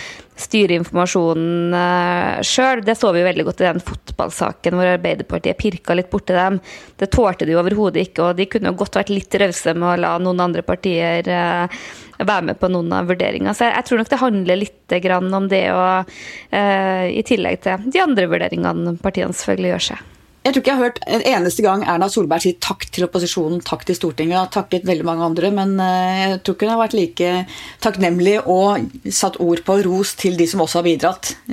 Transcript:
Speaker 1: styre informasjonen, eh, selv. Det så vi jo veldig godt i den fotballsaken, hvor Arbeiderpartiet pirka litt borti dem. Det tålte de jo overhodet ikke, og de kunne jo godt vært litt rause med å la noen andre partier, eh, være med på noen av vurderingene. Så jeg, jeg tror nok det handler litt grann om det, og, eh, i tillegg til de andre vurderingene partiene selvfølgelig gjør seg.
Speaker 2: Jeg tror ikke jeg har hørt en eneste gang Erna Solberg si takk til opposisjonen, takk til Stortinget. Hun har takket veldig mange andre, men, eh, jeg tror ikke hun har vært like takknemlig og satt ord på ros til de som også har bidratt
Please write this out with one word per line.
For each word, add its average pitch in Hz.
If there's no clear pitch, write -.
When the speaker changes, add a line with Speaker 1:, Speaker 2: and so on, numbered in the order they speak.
Speaker 1:
styre 196
informasjonen, 170
eh, 175
selv. 254
Det 220
så 208
vi 175
jo 180
veldig 175
godt -
i 180
den 175
fotballsaken, -
hvor 180
Arbeiderpartiet 175
pirka 180
litt 180
borti 196
dem. 185
Det 190
tålte 190
de 156
jo 170
overhodet 190
ikke, 175
og 175
de 190
kunne 190
jo 185
godt 190
vært 196
litt 196
rause 175
med 170
å 175
la 170
noen 180
andre 175
partier, 170
eh, 175
være 190
med -
på 185
noen 175
av 185
vurderingene. 185
Så 240
jeg, 233
jeg 254
tror 240
nok 220
det -
handler 196
litt -
grann 185
om 196
det, 185
og, 185
eh, 190
i 220
tillegg 185
til 196
de 359
andre 247
vurderingene 170
partiene 185
selvfølgelig 185
gjør 180
seg. -
Speaker 2:
Jeg 262
tror 262
ikke 262
jeg -
har 247
hørt -
en 226
eneste 190
gang 196
Erna 180
Solberg 170
si 180
takk -
til 180
opposisjonen, 175
takk -
til 185
Stortinget. 165
Hun 185
har 185
takket 185
veldig 175
mange 165
andre, 170
men, 196
eh, 185
jeg 185
tror 190
ikke 208
hun 226
har 226
vært 226
like 180
takknemlig 190
og 190
satt 196
ord 170
på 196
ros 190
til 180
de 170
som 180
også 170
har -
bidratt 170